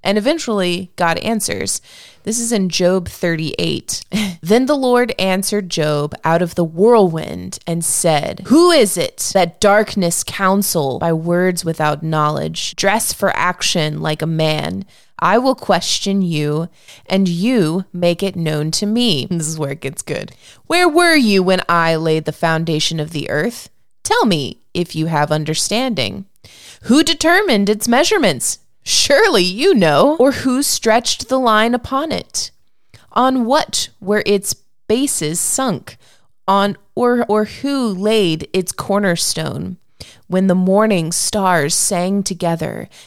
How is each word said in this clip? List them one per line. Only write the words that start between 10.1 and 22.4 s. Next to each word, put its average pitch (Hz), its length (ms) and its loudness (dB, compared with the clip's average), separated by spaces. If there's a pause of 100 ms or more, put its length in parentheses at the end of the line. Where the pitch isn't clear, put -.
counsel 190 760 0
by 165 160 0
words 175 500 0
without 151 380 -2
knowledge, 156 720 -2
dress - 380 0
for 190 200 0
action 151 680 -2
like 156 200 -2
a 160 40 -2
man? 160 580 -2 (380)
I 180 160 4
will 262 160 2
question 196 680 -2
you, 156 460 -2 (380)
and 190 220 2
you 185 640 0
make 175 300 -2
it 196 140 -4
known 156 360 -2
to - 140 -4
me.'" 214 440 0
This 165 180 -4
is 160 100 -8
where 139 140 -4
it 156 80 -12
gets 139 220 -10
good. - 300 -8 (340)
"Where 359 240 2
were 330 260 4
you 208 260 4
when 185 280 2
I 165 260 2
laid 160 300 0
the 156 60 -4
foundation 160 680 -2